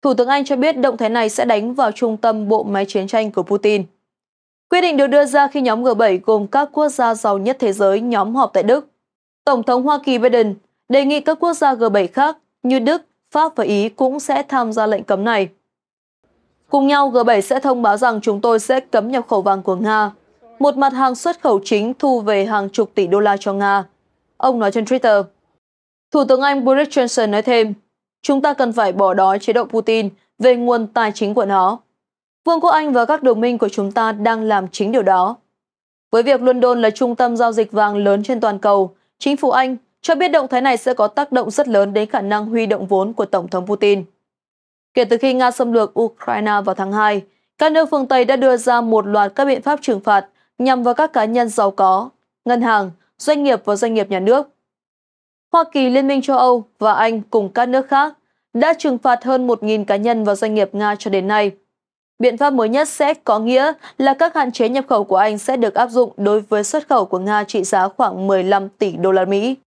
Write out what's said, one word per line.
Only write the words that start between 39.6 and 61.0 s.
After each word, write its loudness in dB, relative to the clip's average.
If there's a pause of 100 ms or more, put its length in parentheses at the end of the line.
cho 0
biết 0
động 2
thái -2
này 0
sẽ -2
có 0
tác -4
động -2
rất 0
lớn 2
đến -2
khả -2
năng -4
huy -2
động -4
vốn 0
của -2
Tổng -2
thống -6
Putin. 0 (880)
Kể 2
từ 0
khi 0
Nga 2
xâm -4
lược 0
Ukraine -2
vào -2
tháng -6
hai, 0 (360)
các 2
nước 2
phương -2
Tây 2
đã 2
đưa 2
ra 0
một 0
loạt 0
các 0
biện 0
pháp -2
trừng -2
phạt 2 (320)
nhằm 0
vào 0
các -2
cá 0
nhân -2
giàu 0
có, 0 (360)
ngân 0
hàng, 0 (260)
doanh -2
nghiệp 2
và 0
doanh -2
nghiệp -2
nhà -2
nước. 2 (1000)
Hoa 4
Kỳ, 0
Liên 2
minh 0
châu 0
Âu 2 (160)
và 2
Anh 0
cùng 0
các -2
nước -2
khác 0 (400)
đã 2
trừng -2
phạt 0
hơn -2
một -2
nghìn -2
cá 0
nhân -2
và 0
doanh -4
nghiệp 0
Nga -2
cho -6